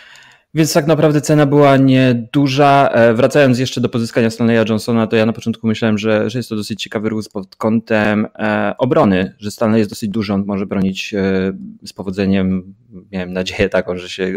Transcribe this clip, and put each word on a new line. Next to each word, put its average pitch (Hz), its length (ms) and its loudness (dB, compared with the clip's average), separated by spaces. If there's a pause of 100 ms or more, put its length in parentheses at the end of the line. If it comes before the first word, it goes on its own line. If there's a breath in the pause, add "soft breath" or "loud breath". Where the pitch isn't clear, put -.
(540 loud breath)
Więc 151 200 0
tak 151 140 0
naprawdę 151 340 2
cena 151 240 2
była 139 320 4
nieduża. 135 1120 4
E, 117 240 4
wracając 127 460 2
jeszcze 131 220 -4
do 120 80 -2
pozyskania 117 400 -2
Stanleya 113 400 2
Johnsona, 113 380 0
to 117 80 -2
ja 110 100 2
na 113 80 0
początku - 340 -6
myślałem, 107 300 0
że, 107 320 0
że 120 100 -6
jest 117 100 -10
to 110 60 -6
dosyć 104 280 -8
ciekawy 107 260 -6
ruch 107 240 -4
pod 95 220 -12
kątem, 107 720 0 (120)
e, 104 380 -2
obrony, 123 640 2
że 104 120 -8
Stanley 113 280 0
jest 104 120 0
dosyć 110 180 -8
duży, 104 240 -4
on 98 120 0
może 101 200 -4
bronić, 95 480 -4
e, 95 400 -2 (320)
z - 80 -18
powodzeniem. 95 800 -2 (380)
Miałem 92 220 -8
nadzieję 92 360 -2
taką, 92 280 -2
że 90 120 -12
się 92 280 -4